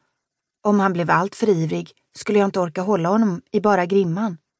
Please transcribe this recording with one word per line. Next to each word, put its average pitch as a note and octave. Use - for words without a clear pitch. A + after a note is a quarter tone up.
Om G#3
han F#3+
blev E3+
allt E3+
för G#3+
ivrig E3+
skulle G#3
jag G3
inte G3
orka F3
hålla F3+
honom G3+
i G#3
bara F#3
grimman. F#3+